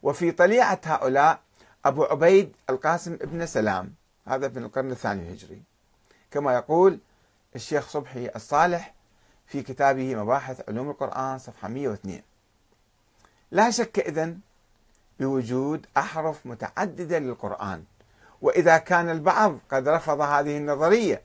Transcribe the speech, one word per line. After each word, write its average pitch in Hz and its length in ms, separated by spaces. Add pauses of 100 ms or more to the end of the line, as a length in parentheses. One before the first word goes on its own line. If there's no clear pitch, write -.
وفي 170 280
طليعة 190 540
هؤلاء 143 540 (460)
أبو 139 200
عبيد 170 480 (180)
القاسم 165 420
ابن 165 340
سلام، 98 480 (340)
هذا 131 200
من 120 160
القرن 131 260
الثاني 104 320
الهجري، 90 400 (680)
كما 143 240
يقول 165 440 (580)
الشيخ 135 320
صبحي 127 480
الصالح 170 580 (520)
في 139 160
كتابه 131 520
مباحث 127 540
علوم 123 220
القرآن، 131 480
صفحة 113 300
مية 131 200
واثنين: 98 340 (1300)
"لا 214 200
شك 226 280
إذن 165 400 (840)
بوجود 135 680 (100)
أحرف 151 500
متعددة 165 720
للقرآن، 101 680 (580)
وإذا 165 360
كان 170 320
البعض 165 480 (120)
قد 135 180
رفض 156 320
هذه 147 360
النظرية 151 680